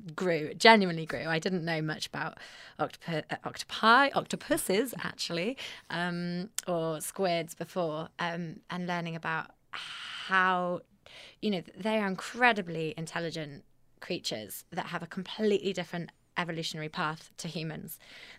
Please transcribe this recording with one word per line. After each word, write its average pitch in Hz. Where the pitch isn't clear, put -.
grew, 165
genuinely 185
grew. 143
I 160
didn't 185
know 160
much 156
about 151
octopu-, 156
uh, 156
octopi, -
octopuses, 214
actually, 180
um, 175
or 160
squids 170
before, 165
um, 170
and 175
learning 170
about 160
how, 185
you 214
know, 180
they 220
are 208
incredibly 185
intelligent 160
creatures -
that 170
have 165
a 170
completely 202
different 175
evolutionary 165
path 160
to -
humans. 156